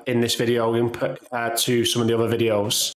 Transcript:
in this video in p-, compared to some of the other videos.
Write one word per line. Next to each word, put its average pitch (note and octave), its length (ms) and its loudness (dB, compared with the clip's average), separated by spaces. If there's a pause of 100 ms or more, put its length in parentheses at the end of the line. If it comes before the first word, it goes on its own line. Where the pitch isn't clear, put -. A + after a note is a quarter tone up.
in A#2+ 140 2
this A#2 160 0
video A#2 380 2
in A#2+ 160 2
p-, - 100 -10
compared A#2 560 -6
to A#2+ 280 0
some A#2+ 180 0
of A2+ 40 2
the A2+ 100 2
other A2+ 120 2
videos. A2 720 0